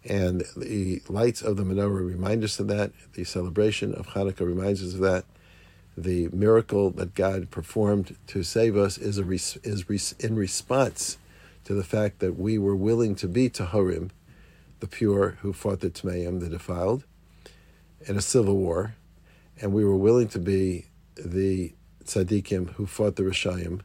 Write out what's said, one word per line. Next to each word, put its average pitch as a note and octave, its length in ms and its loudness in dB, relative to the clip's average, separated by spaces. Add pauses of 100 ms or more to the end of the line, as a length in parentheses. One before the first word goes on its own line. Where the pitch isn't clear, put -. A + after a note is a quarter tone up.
And F2+ 400 0 (120)
the F#2 520 -4
lights A#2 340 0
of G#2+ 140 0
the G2+ 60 -2
menorah F#2+ 440 0
remind F#2 380 0
us G#2 160 -4
of G2+ 80 -2
that. G2+ 240 0 (220)
The F2 100 -6
celebration G2+ 720 0
of - 140 -10
Hanukkah G2 380 -2
reminds F#2+ 360 0
us F2+ 120 -8
of F#2 60 -6
that. F#2 240 2 (720)
The F2 320 0
miracle G#2 600 4
that F2 240 -6
God F#2+ 360 0
performed G2+ 680 0 (120)
to F#2+ 140 -4
save A2 340 2
us G2 220 2
is G2+ 200 -2
a G2 60 0
res-, F2+ 380 -4
is G2+ 260 -6
res-, G2+ 300 -4
in A2+ 180 -2
response A2 840 -2 (460)
to G2 100 -4
the G2 100 0
fact G#2+ 340 -2
that F2 200 -2
we G#2+ 200 0
were G2 180 2
willing A2 400 2
to F#2+ 120 -6
be A#2+ 200 2
Tahorim, F2+ 600 0 (720)
the - 80 -8
pure, G2 540 2
who G2+ 100 -4
fought G2 280 -4
the F2+ 100 -2
Tmeim, F2+ 500 -4
the F2 80 -6
defiled, F2+ 560 -2 (1000)
in G2 100 -2
a - 40 0
civil G2+ 360 4
war, F#2 400 0 (640)
and G2 120 -2
we G#2 120 4
were G2 120 4
willing A2 320 6
to G2 120 -6
be F#2 460 0 (280)
the F#2 580 -2 (320)
Tzaddikim F#2+ 680 0
who G2 120 -6
fought G#2 280 0
the G2+ 80 -2
Rishayim F#2 640 -2